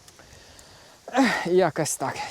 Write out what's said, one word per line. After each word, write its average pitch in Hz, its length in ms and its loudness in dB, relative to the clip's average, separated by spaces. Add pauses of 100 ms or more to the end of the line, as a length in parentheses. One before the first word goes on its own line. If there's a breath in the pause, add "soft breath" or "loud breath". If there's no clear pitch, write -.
(1120 loud breath)
Ех, 233 340 2
якось 170 500 0
так. 131 180 -4 (160)